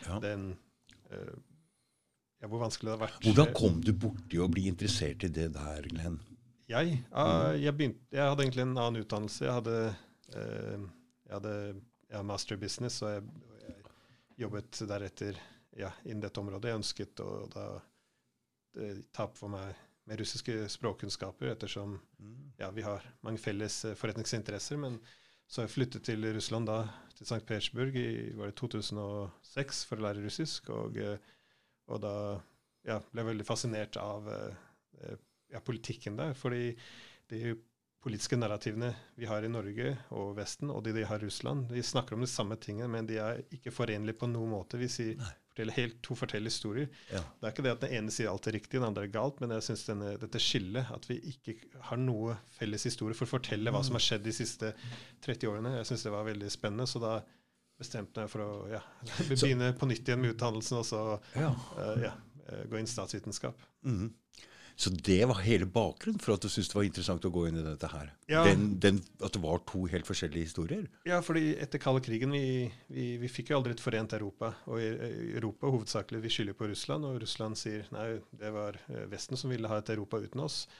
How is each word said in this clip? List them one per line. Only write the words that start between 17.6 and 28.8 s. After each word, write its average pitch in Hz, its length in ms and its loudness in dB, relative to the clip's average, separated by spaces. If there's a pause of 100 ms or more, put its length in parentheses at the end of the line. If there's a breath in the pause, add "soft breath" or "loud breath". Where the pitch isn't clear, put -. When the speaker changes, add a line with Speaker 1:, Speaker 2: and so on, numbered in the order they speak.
Speaker 2:
eh, 101 160 -6 (160)
ta 110 120 -2
opp - 120 -6
for 104 120 -10
meg 98 260 -6 (320 soft breath)
med 107 120 -8
russiske 110 380 -2 (140)
språkkunnskaper, 107 840 -4
ettersom, 101 480 -6 (200)
Speaker 1:
Mm. 123 380 -16
Speaker 2:
ja, 98 120 -6
vi 104 120 -6
har 101 200 -4 (200)
mange 110 160 -4
felles, 104 460 -2
eh, 110 100 -4
forretningsinteresser, 107 840 -4
men... 127 200 -4 (500 soft breath)
Så - 180 -4
jeg 110 40 -4
flyttet 127 340 0
til 110 180 0 (100)
Russland 110 340 0
da, 110 220 2 (260 loud breath)
til - 120 -16
Sankt 110 200 -4
Petersburg 120 500 0
i, 113 380 -2
var 104 120 -6
det 101 100 -8
to 127 120 -4
tusen 104 300 -2